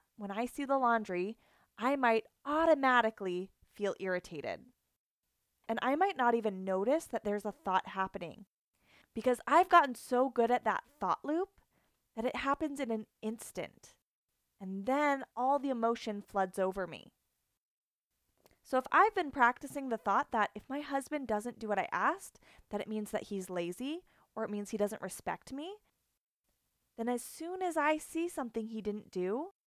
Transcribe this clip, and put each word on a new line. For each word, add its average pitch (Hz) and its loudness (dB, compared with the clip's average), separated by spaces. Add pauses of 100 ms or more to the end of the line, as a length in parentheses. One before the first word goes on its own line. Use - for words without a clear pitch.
(180)
when 202 -8
I 214 -4
see 277 -6
the 269 2
laundry, 220 0 (420)
I 262 2
might 233 4 (200)
automatically 247 4 (240)
feel 202 -2
irritated. 170 -4 (1000)
And 226 -4
I 262 0
might 359 2
not 240 4
even 202 -2
notice 202 2
that - -6
there's 208 -2
a 202 -6
thought 185 0
happening 190 -6 (680)
because 240 2
I've 339 8
gotten 285 8
so 254 2
good 233 2
at 247 2
that 208 0 (160)
thought 185 0
loop 330 0 (640)
that 226 -4
it 240 0
happens 277 -2
in 233 -2
an 214 -4 (140)
instant. - -10 (640)
And 196 -8
then 277 2 (120)
all 262 2
the 277 -2
emotion 226 0
floods 190 -2
over 190 0
me. 147 -14 (1500)
So - -2
if 262 0
I've 392 4
been 320 -2
practicing 262 0
the 226 0
thought 226 0
that 220 0
if - -14
my 285 -6
husband 277 -4
doesn't 220 -4
do 220 -6
what 202 0
I - -2
asked, 262 -2 (300)
that 208 -4
it - -6
means 214 -6
that - -2
he's 190 -6
lazy 185 -6 (320)
or 220 -4
it 202 -6
means 208 -6
he 220 -4
doesn't 208 -2
respect - -8
me, 330 -10 (1160)
then 233 -2
as 240 -2
soon 359 -10
as 349 0
I 311 2
see 330 -4
something 233 -6
he 220 -6
didn't 208 -6
do, 208 -2 (180)